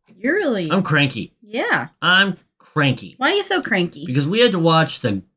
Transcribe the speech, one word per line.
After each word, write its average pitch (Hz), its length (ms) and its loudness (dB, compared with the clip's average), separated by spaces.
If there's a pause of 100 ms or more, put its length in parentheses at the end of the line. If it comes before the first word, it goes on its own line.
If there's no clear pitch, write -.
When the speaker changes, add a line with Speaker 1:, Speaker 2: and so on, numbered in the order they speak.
(160)
Speaker 1:
You're 240 200 -2
really 220 360 0
Speaker 2:
I'm 185 120 2
cranky. 139 580 -2
Speaker 1:
Yeah. 220 460 -4 (140)
Speaker 2:
I'm 185 360 2 (220)
cranky. 131 580 -2
Speaker 1:
Why 285 140 0
are 403 40 0
you 403 80 0
so 370 180 -2
cranky? 175 440 -4
Speaker 2:
Because 139 220 -2
we 202 140 0
had 240 100 4
to 185 80 -2
watch 160 400 2
the 101 240 -2 (140)